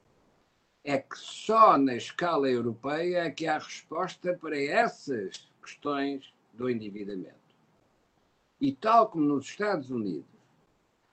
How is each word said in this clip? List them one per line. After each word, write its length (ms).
É 80
que 200
só 600
na 180
escala 540
europeia 760
é 40
que 160
há 120
resposta 800
para 180
essas 920
questões 720
do 160
endividamento. 680
E 100
tal 380
como 160
nos 220
Estados 440
Unidos, 340